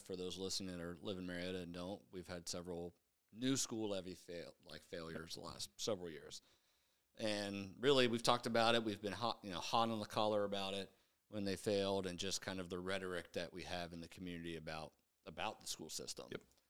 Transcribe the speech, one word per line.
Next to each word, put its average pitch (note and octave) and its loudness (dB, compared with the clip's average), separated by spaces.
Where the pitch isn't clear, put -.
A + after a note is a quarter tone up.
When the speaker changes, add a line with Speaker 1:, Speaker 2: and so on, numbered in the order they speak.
Speaker 1:
for F#2+ -4
those F2+ -2
listening F#2+ -2
that E2+ -4
are, F2 -4
live G2+ -2
in F#2 -4
Marietta F2+ -2
and E2+ -6
don't, F2 -4
we've F2+ -8
had F2 -6
several F2 -4
new C3 2
school A2 0
levy F#2 -4
fail-, E2+ -10
like, D2+ -12
failures E2 -6
the - -8
last C#2+ -8
several F2+ 0
years. D2 -12
And G2+ 0
really, C3 8
we've A#2 2
talked B2 6
about A#2 8
it. A#2 4
We've G2+ 0
been G2+ 0
hot, A2 0
you G#2 -6
know, F2 -2
hot A2+ 4
on A2+ 2
the G#2 -2
collar G#2+ 4
about G2 0
it G2 -4
when G#2 -2
they G2 2
failed, G2 4
and F2 -4
just F#2+ 0
kind F#2+ -2
of F2 -6
the F#2 -2
rhetoric F#2 -2
that F2 -4
we F2 -6
have F2 -4
in E2+ -8
the E2 -12
community E2+ -6
about, D#2 -8
about F#2+ -4
the - -10
school - -6
system, - -8
Speaker 2:
Yep. - -6